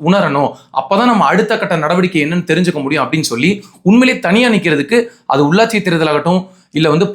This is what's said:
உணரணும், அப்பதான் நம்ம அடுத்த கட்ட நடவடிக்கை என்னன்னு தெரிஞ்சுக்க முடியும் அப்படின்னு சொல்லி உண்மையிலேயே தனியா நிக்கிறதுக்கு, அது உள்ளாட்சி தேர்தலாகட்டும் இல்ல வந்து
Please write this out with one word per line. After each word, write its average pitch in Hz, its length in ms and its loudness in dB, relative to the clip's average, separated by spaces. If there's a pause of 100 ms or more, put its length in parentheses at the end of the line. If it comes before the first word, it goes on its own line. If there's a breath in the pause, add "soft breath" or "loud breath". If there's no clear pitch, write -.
உணரணும், 151 420 0 (300 loud breath)
அப்பதான் 233 340 0
நம்ம 185 200 2
அடுத்த 220 260 0
கட்ட 190 240 -4
நடவடிக்கை 175 420 -2
என்னன்னு 170 240 -4
தெரிஞ்சுக்க 160 360 -2
முடியும் 135 200 -2
அப்படின்னு 143 280 -4
சொல்லி 139 180 0 (380 loud breath)
உண்மையிலேயே 247 300 4 (100)
தனியா 240 260 2
நிக்கிறதுக்கு, 156 440 0 (340 loud breath)
அது 143 160 2
உள்ளாட்சி 220 380 2
தேர்தலாகட்டும் 165 540 0 (380 loud breath)
இல்ல 156 120 2
வந்து 170 240 2